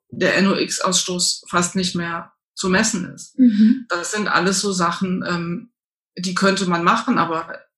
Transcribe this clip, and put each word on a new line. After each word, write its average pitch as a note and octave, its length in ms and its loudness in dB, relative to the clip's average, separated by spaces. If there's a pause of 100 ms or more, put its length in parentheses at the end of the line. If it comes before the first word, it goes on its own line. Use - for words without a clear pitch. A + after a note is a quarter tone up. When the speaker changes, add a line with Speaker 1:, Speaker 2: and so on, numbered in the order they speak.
Speaker 1:
der - 260 0
N F#3 120 4
O F#3+ 80 2
X - 260 -2
Ausstoß F3+ 680 -2
fast F3+ 260 -2
nicht F#3 200 -2
mehr E3+ 380 -8 (200)
zu - 160 -4
messen G3+ 440 0
ist. - 260 -10
Speaker 2:
Mhm. A3 480 6
Speaker 1:
Das F3 240 -6
sind G#3+ 160 -2
alles F#3 320 2
so G3+ 140 -2
Sachen, F3+ 540 -2
ähm, E3+ 440 -6 (460)
die F3+ 180 -6
könnte F#3+ 340 2
man F3 140 0
machen, G#3+ 340 2
aber E3 420 -4 (180)